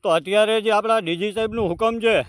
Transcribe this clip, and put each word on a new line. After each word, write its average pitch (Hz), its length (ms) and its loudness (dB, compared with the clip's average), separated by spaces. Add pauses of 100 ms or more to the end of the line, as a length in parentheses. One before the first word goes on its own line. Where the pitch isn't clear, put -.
તો 202 60 -2
અત્યારે 202 540 2
જે 220 80 0
આપણા 220 280 2
ડી 170 200 -4
જી 202 160 -4
સાહેબનું 220 340 -2
હુકમ 220 300 -2
છે 220 160 2 (120)